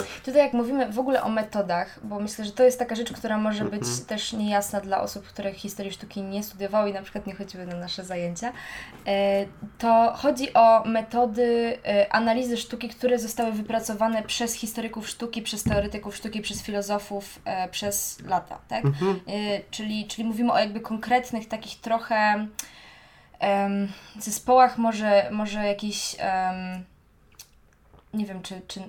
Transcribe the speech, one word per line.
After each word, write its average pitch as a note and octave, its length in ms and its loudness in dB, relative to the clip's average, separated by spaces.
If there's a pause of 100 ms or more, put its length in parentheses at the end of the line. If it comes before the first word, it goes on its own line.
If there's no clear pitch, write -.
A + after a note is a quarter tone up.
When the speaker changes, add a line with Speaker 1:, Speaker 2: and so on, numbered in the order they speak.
(260)
Speaker 1:
Tutaj C#4 180 6
jak B3+ 100 0
mówimy A#3+ 380 0
w A3 80 -4
ogóle C4 240 2
o G#3 60 -2
metodach, G3+ 760 -2
bo G#3 160 -6
myślę, G#3 260 -6
że G3+ 60 -8
to B3+ 120 4
jest B3+ 160 8
taka A#3 160 -2
rzecz, A3+ 180 -4
która A3 240 -2
może G#3+ 280 0
być G#3 180 -4
Speaker 2:
Mhm. A#2+ 220 -4
Speaker 1:
też G#3+ 280 -6
niejasna G#3 480 0
dla F#3+ 200 0
osób, - 240 -6
które G3 280 -6
historii G3 380 -8
sztuki G#3 300 -10
nie G3 220 -6
studiowały G3+ 460 0
i G3+ 40 -4
na F#3+ 80 -6
przykład G3+ 260 -10
nie F#3+ 80 -10
chodziły F#3 300 -12
na F3 100 -8
nasze F3 280 -8
zajęcia, F3+ 500 -4 (540)
e, G3 380 4 (320)
to A#3 380 6
chodzi C#4 380 0
o A3+ 320 10
metody, A#3 920 2 (100)
e, G3+ 260 4
analizy A#3 440 2
sztuki, A#3 320 -6
które B3 300 2
zostały A3+ 320 -2
wypracowane A3 720 0
przez A#3 300 -2
historyków A3 560 -6
sztuki, A#3 320 -6
przez G#3+ 220 -6
teoretyków G#3 520 0
sztuki, G#3+ 260 -6
przez G#3 220 -6
filozofów, G3+ 840 -4
e, F#3 240 -4
przez - 560 -4
lata, - 420 -2
tak? - 180 -2
Speaker 2:
Mhm. C#3 140 2 (280)
Speaker 1:
E, G#3 320 -2 (120)
czyli, G#3+ 360 -6
czyli A3 200 -6
mówimy A3+ 240 0
o - 80 4
jakby G#3 200 0
konkretnych A3+ 680 -2
takich - 340 -10
trochę, G#3+ 680 0 (920)
em, G3 480 2 (320)
zespołach, B3 580 6
może, G#3+ 540 4
może G#3+ 340 -2
jakichś, G3+ 540 -4
em, F#3 640 -2 (1300)
nie G#3+ 120 0
wiem, F#3+ 160 -10
czy, F#3 260 -12
czy G3 220 -12